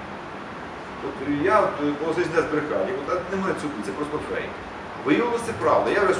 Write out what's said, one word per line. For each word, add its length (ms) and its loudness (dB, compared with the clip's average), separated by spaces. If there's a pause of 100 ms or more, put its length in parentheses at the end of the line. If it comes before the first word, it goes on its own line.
(1080)
От 200 -6 (160)
я 160 6
от, 100 4 (140)
е, 80 2 (120)
по 40 0 (120)
не 220 2
збрехав, 460 0
я 60 -2
кажу, 140 -4
«Та 280 -2
не 60 0
може 200 0
це 60 -2
бути, 180 -6
це 60 -4
просто 280 -4 (140)
фейк». 160 -4 (560)
Виявилося, 400 4
це 80 -4 (100)
правда. 280 4
Я 120 4
вже 160 6